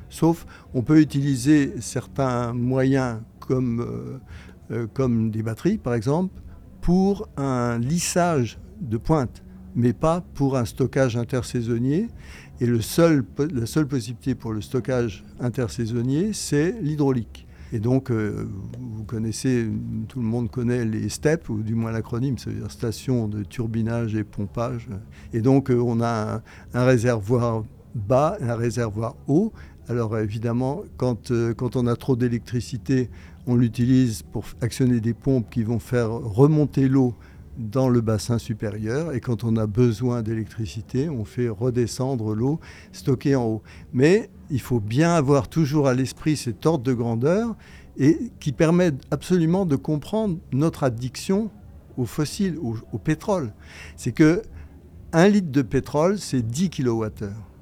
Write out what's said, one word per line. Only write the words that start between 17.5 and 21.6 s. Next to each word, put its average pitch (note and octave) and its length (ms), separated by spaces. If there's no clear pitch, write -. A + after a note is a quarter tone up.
Et A2+ 60
donc, B2+ 300
euh, G#2+ 380
vous A2 240
connaissez, A2+ 640
tout C3 140
le A#2 40
monde A#2 240
connaît B2 360
les G#2+ 240
step, D#3 400
ou A2 120